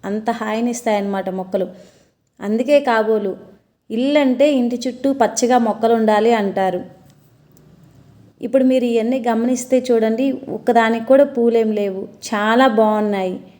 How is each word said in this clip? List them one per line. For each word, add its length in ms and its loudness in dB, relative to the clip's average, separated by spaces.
అంత 160 -6
హాయినిస్తాయన్నమాట 880 -4
మొక్కలు. 280 -4
అందుకే 400 2
కాబోలు 460 0
ఇల్లంటే 500 2
ఇంటి 240 -2
చుట్టూ 260 -4
పచ్చగా 460 2
మొక్కలు 320 0
ఉండాలి 400 2
అంటారు. 420 -2
ఇప్పుడు 240 2
మీరు 220 2
ఇవన్నీ 260 0
గమనిస్తే 500 0
చూడండి, 360 2
ఒక్కదానికి 540 0
కూడా 160 6
పూలేం 340 2
లేవు, 220 -4
చాలా 360 2
బాగున్నాయి. 580 0